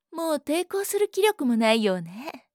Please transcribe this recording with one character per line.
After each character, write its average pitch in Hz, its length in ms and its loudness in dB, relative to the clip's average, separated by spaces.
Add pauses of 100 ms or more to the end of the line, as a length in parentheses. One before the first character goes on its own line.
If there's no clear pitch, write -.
(100)
も 330 220 -4
う - 60 2
抵 320 280 -2
抗 392 180 -4
す 392 140 -4
る 403 100 2
気 - 140 -2
力 415 240 2
も 240 100 2
な 220 160 4
い 226 120 2
よ 190 100 2
う 180 80 -4
ね。 208 520 -14